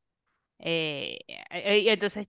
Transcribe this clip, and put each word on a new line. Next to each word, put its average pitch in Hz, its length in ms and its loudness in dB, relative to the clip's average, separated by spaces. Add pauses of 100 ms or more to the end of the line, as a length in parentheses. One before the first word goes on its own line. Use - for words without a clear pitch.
(600)
Eh, 156 600 -4 (320)
eh, 202 280 2
y 208 100 6
entonces 208 400 0